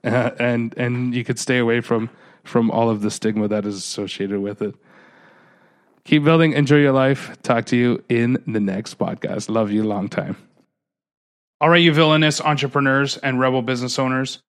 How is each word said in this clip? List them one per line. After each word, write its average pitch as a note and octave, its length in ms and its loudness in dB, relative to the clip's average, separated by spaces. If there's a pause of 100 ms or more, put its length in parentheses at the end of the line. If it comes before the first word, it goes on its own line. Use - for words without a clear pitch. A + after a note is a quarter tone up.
uh, A#2+ 280 0 (100)
and, A#2 360 -2
and B2 380 -4
you B2 80 -2
could A#2+ 160 -4
stay B2+ 200 0
away A#2 220 2
from, A2+ 300 -2 (320)
from A#2 300 0
all A2+ 180 2
of G#2 120 -2
the G#2 100 0
stigma G#2+ 340 -2
that G#2 200 -2
is G2+ 100 -6
associated G2 640 -6
with G2+ 220 -6
it. G#2 120 -6 (1300)
Keep D3+ 180 2
building, D#3+ 300 4
enjoy D3 240 4
your C#3+ 160 6
life. C3+ 500 0
Talk A#2 240 0
to B2 100 0
you A#2+ 320 2
in A#2+ 380 0
the A2 140 -2
next G2 360 -4
podcast. G2+ 540 -6
Love A2 220 0
you G#2+ 100 0
long G2+ 260 -4
time. F#2+ 280 -6 (1200)
All D3+ 80 4
right, E3+ 140 6
you E3 100 6
villainous D#3 480 4
entrepreneurs C#3 760 0
and C3 240 -2
rebel C3 200 2
business B2 380 -4
owners C3 500 -4